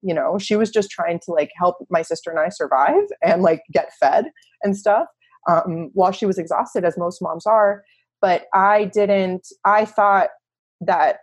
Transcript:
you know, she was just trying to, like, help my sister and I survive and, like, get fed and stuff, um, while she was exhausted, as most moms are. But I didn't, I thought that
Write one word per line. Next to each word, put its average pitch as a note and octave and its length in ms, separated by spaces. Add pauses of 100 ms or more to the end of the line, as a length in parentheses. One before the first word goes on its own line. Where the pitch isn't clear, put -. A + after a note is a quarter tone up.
you F#3 100
know, D#3+ 240
she G#3 200
was A3 140
just G3+ 200
trying E3+ 300
to, - 100
like, D3+ 260
help F3+ 200 (140)
my E3+ 120
sister E3 260
and E3 120
I D#3+ 80
survive E3 560 (180)
and, E3+ 200
like, E3 280
get D#3 300
fed D3+ 240 (400)
and G3 120
stuff, A3 300 (420)
um, E3 460
while F#3+ 160
she G3 160
was F#3+ 100
exhausted, F#3 480
as E3+ 140
most F3 240
moms E3 240
are. G#3 380 (360)
But F#3 320
I G#3 340
didn't, G3 600 (180)
I G#3 200
thought G3+ 460 (500)
that E3 420